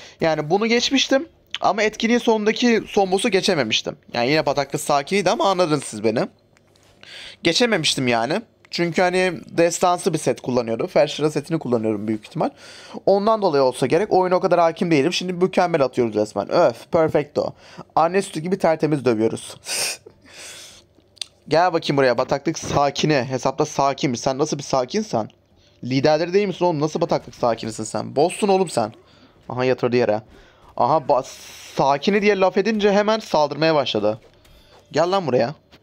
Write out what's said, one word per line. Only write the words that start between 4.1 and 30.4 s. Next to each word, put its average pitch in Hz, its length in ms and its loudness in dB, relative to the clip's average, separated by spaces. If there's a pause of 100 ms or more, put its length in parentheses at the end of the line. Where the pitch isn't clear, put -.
Yani 120 160 0
yine 151 160 2
bataklık 143 360 -2
sakiniydi 160 480 0
ama 302 200 0
anladınız 170 340 0
siz 104 200 -10
beni. 113 240 0 (1160)
Geçememiştim 165 640 0
yani. 123 340 0 (300)
Çünkü 170 300 -2
hani 185 320 2 (120)
destansı 175 680 0
bir 156 40 -2
set 131 240 -2
kullanıyordu. 120 460 -2
Felşira 151 440 0
setini 156 280 -4
kullanıyorum 110 480 -2
büyük 107 200 -4
ihtimal. 190 220 -4 (560)
Ondan 202 360 2
dolayı 147 220 2
olsa 127 220 0
gerek. 160 280 0
Oyuna 185 220 2
o 180 40 4
kadar 175 200 4
hakim 170 320 2
değilim. 156 220 4
Şimdi 180 200 -4
mükemmel 175 480 2
atıyoruz 120 340 0
resmen. 104 360 -2
Öf, 139 400 2
perfecto. 156 640 0 (420)
Anne 165 260 2
sütü - 180 -6
gibi 180 180 -4
tertemiz 156 480 0
dövüyoruz. 113 520 0
<laughs> - 420 -8 (1500)
Gel 165 260 2
bakayım 156 240 0
buraya. 127 200 4
Bataklık 139 420 -2
sakini. 143 540 0
Hesapta 131 520 0
sakinmiş. 139 540 -2
Sen 135 180 -2
nasıl 151 200 -2
bir 139 60 -10
sakinsen? 127 640 -4 (540)
Liderleri 151 500 -2
değil 202 140 2
misin 175 180 -4
oğlum? 170 140 0
Nasıl 156 220 -2
bataklık - 340 -4
sakinisin 113 480 -4
sen? 113 320 -8
Boss'sun 175 320 0
oğlum 190 220 0
sen. 113 240 -2 (560)
Aha, 123 160 -4
yatırdı 123 300 0
yere. 110 260 2 (560)